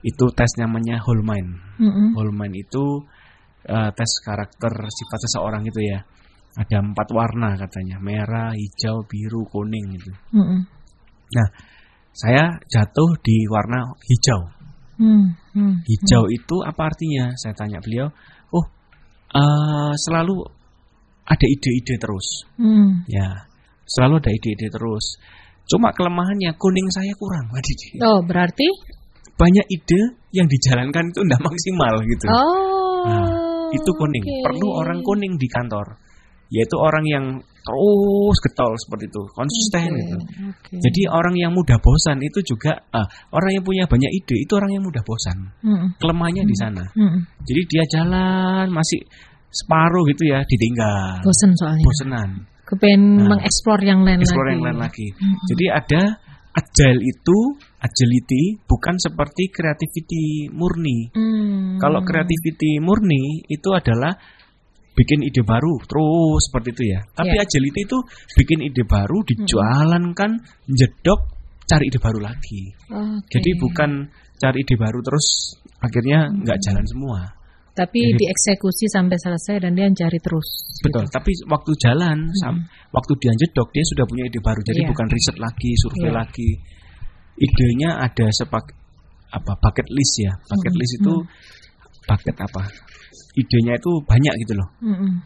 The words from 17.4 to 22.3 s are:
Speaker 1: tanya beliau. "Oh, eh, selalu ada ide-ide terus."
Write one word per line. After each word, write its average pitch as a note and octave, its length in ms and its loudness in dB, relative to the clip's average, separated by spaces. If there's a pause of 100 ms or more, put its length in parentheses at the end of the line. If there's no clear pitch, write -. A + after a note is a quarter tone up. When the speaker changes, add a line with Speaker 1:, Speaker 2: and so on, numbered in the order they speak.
Speaker 1:
tanya G#2 240 -8
beliau. A2+ 320 -6 (400)
"Oh, E3+ 160 0 (640)
eh, D3 640 0
selalu E3 480 -2 (800)
ada D#3 240 2
ide-ide B2+ 560 -2
terus." - 560 -8